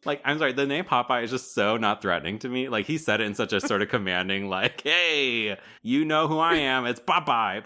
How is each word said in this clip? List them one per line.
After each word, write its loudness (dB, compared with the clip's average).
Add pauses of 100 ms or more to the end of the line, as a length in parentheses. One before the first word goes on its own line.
Like, -2
I'm 0
sorry, 2
the 2
name -2
Popeye 2
is -6
just -6
so 4
not 2
threatening -2
to -8
me. -4
Like, -2
he -2
said 0
it 0
in -4
such -2
a 2
sort 0
of 0
commanding, -2
like, -2
Hey, 0 (260)
you 0
know 2
who 0
I 4
am. 0
It's -2
Popeye. 0
<laughs> -